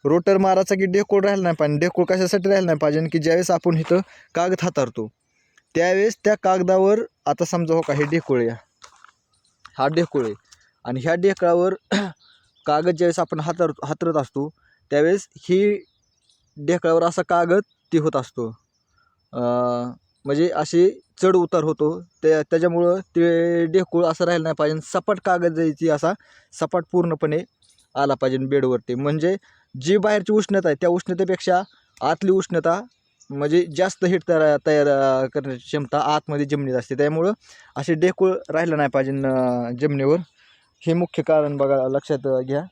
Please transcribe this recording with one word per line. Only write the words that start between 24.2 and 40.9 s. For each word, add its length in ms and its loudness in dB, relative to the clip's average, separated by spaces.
राहिलं 180 0
नाही 140 -2
पाहिजे. 220 -2
सपाट 320 -2
कागद 280 0
जायची 360 -2
असा 240 0
सपाट 320 -2
पूर्णपणे 480 -2
आला 180 0
पाहिजे 240 0
बेडवरती, 580 0
म्हणजे 400 -2
जी 160 2
बाहेरची 360 0
उष्णता 340 0
आहे 80 2
त्या 140 0
उष्णतेपेक्षा 720 -2
आतली 300 0
उष्णता 500 0
म्हणजे 360 0
जास्त 300 -2
हीट 240 0
तयार, 280 4
तयार, 200 4
अ, 380 2
करण्याची 400 -8
क्षमता 340 -4
आतमध्ये 460 -2
जमिनीत 280 -4
असते, 220 -4
त्यामुळं 360 0
असे 180 -4
ढेकूळ 400 2
राहिलं 280 -2
नाही 120 0
पाहिजे, 220 0
अ, 580 -2
जमिनीवर. 360 0
हे 60 0